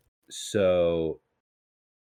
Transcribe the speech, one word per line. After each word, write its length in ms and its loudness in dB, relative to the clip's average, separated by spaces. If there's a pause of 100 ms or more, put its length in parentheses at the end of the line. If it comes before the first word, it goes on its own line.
(300)
so 920 0 (960)